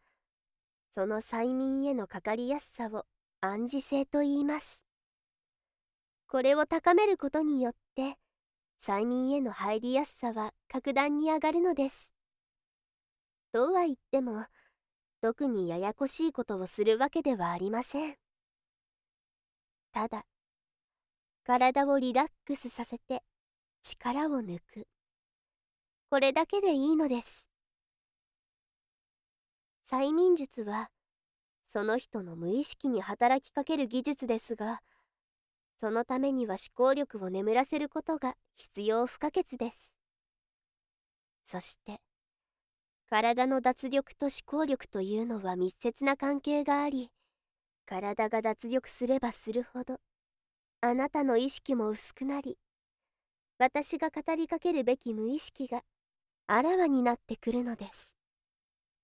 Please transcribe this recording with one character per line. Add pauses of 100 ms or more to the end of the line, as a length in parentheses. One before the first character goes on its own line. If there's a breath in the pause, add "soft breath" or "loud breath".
(880)
そ
の
催
眠
へ
の
か
か
り
や
す
さ
を (360)
暗
示
性
と
言
い
ま
す。 (1400)
こ
れ
を
高
め
る
こ
と
に
よ
っ (220)
て、 (680)
催
眠
へ
の
入
り
や
す
さ
は (140)
格
段
に
上
が
る
の
で
す。 (1400)
と
は
言
っ (160)
て
も、 (760 soft breath)
特
に
や
や
こ
し
い
こ
と
を
す
る
わ
け
で
は
あ
り
ま
せ
ん。 (1800)
た
だ、 (1200)
体
を
リ
ラ
ッ (160)
ク
ス
さ
せ
て、 (600)
力
を
抜
く。 (1200)
こ
れ
だ
け
で
い
い
の
で
す。 (2500)
催
眠
術
は、 (800)
そ
の
人
の
無
意
識
に
働
き
か
け
る
技
術
で
す
が、 (960)
そ
の
た
め
に
は
思 (160)
考
力
を
眠
ら
せ
る
こ
と
が (200)
必
要
不
可
欠
で
す。 (1500)
そ
し
て、 (1080)
体
の
脱
力
と
思 (140)
考
力
と
い
う
の
は
密
接
な
関
係
が
あ
り、 (760)
体
が
脱
力
す
れ
ば
す
る
ほ
ど、 (800)
あ
な
た
の
意
識
も
薄
く
な
り、 (1000)
私
が
語
り
か
け
る
べ
き
無
意
識
が (640)
あ
ら
わ
に
な
っ
て
く
る
の
で
す。 (880)